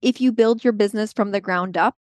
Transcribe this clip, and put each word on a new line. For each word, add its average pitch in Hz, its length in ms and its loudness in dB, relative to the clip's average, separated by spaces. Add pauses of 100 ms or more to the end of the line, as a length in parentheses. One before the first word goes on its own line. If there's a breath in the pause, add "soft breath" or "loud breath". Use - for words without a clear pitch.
If 254 180 0
you 254 140 2
build 226 320 2
your 240 80 4
business 208 400 -2
from 202 180 -2
the 202 80 -2
ground 185 380 -4
up, 170 180 2 (100)